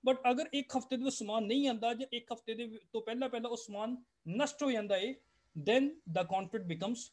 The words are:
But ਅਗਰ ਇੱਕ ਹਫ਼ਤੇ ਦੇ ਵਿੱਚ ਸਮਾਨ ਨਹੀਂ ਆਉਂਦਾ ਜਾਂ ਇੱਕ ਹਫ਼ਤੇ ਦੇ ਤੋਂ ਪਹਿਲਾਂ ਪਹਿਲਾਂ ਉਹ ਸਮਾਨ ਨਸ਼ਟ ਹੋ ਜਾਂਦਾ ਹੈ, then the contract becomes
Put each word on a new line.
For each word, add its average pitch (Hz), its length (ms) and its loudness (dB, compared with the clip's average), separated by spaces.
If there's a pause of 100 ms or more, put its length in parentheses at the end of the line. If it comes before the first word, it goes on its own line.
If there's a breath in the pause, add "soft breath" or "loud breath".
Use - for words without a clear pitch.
But 254 280 4
ਅਗਰ 269 220 0
ਇੱਕ 277 240 -2
ਹਫ਼ਤੇ 262 200 -2
ਦੇ 240 60 -2
ਵਿੱਚ 269 120 0
ਸਮਾਨ 214 300 0
ਨਹੀਂ 269 220 2
ਆਉਂਦਾ 233 260 2
ਜਾਂ 254 180 -6
ਇੱਕ 240 220 -6
ਹਫ਼ਤੇ 226 220 -6
ਦੇ 233 120 -6 (260)
ਤੋਂ 220 80 -2
ਪਹਿਲਾਂ 247 280 -2
ਪਹਿਲਾਂ 240 200 -4
ਉਹ 240 80 -4
ਸਮਾਨ 220 380 -4 (460)
ਨਸ਼ਟ 285 220 0
ਹੋ 277 80 4
ਜਾਂਦਾ 208 260 2
ਹੈ, 226 160 0 (420)
then 226 340 4 (280)
the 180 160 2
contract 190 400 -2
becomes 196 400 -4